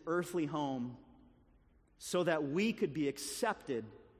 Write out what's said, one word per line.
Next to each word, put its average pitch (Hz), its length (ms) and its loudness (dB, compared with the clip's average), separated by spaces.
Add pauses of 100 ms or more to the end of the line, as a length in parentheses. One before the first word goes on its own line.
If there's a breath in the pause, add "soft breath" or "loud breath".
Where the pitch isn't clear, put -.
earthly 170 400 0
home 135 500 -2 (1080)
so 180 200 2
that 156 260 2
we 202 220 4
could 170 200 0
be 147 140 0
accepted 139 760 -2 (360)